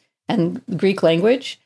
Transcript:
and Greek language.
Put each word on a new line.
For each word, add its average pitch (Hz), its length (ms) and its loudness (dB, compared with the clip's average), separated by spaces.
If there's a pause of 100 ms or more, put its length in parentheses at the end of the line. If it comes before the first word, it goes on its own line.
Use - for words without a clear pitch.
(280)
and 180 340 -2 (140)
Greek 190 260 0
language. 190 640 0